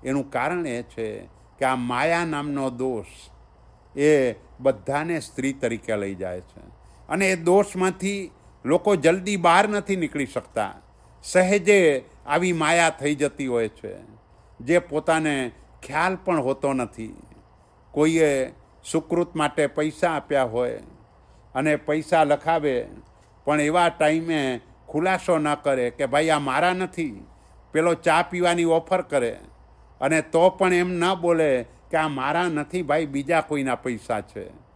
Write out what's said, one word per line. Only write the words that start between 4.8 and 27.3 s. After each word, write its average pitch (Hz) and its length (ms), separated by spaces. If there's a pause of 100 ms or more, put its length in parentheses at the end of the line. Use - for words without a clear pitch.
સ્ત્રી 135 340
તરીકે 113 420
લઈ 98 200
જાય 90 260
છે - 180 (500)
અને 190 220
એ 185 40
દોષમાંથી 185 960 (340)
લોકો 180 300
જલ્દી 185 420
બહાર 180 320
નથી 202 260
નીકળી 147 300
શકતા. 107 480 (500)
સહેજે 185 800 (200)
આવી 175 280
માયા 165 360
થઈ 147 260
જતી 143 320
હોય 117 200
છે, 98 280 (680)
જે 160 180
પોતાને 151 720 (300)
ખ્યાલ 175 440
પણ 170 160
હોતો 135 320
નથી. 113 420 (760)
કોઈએ 147 600 (400)
સુકૃત 170 440
માટે 147 320
પૈસા 156 440
આપ્યા 143 320
હોય 120 380 (760)
અને 151 200
પૈસા 156 480
લખાવે, 147 640 (580)
પણ 151 160
એવા 170 280
ટાઈમે 156 720 (280)
ખુલાસો 175 480
ન 151 180
કરે 131 340
કે 139 160
"ભાઈ, 147 240
આ 151 100
મારા 147 340
નથી." 160 520 (460)